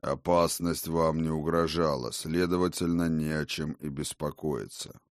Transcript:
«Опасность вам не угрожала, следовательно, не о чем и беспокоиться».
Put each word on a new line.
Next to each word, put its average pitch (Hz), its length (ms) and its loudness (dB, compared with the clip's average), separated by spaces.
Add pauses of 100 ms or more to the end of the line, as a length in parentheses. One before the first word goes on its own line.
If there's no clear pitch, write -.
«Опасность 85 840 2
вам 82 360 2
не 80 80 0
угрожала, 78 800 0
следовательно, 85 960 0
не 78 220 0
о 78 160 -2
чем 76 260 -4
и 76 160 -8
беспокоиться». 71 1120 -6 (140)